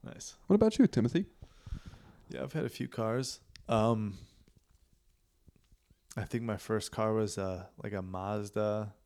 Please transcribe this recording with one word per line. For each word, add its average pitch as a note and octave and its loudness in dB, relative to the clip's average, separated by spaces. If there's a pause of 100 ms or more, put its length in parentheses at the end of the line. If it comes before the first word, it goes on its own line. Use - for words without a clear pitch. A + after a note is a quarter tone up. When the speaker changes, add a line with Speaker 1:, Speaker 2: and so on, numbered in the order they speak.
Speaker 1:
Nice. - -14 (120)
Speaker 2:
What F#3+ 6
about A3 6
you, - 8
Timothy? B2+ 2 (1040)
Speaker 1:
Yeah, - -6
I've C3+ -6
had D#3 -2
a A#2+ -2
few B2+ -8
cars. A#2+ -4 (280)
Um, A2 4 (2000)
I G#2 -4
think A2+ -4
my G#2+ -2
first G#2+ -2
car A2 0
was, A2 0
uh, F#2 -4 (180)
like, G#2 -6
a F#2+ -4
Mazda. G#2 -2 (120)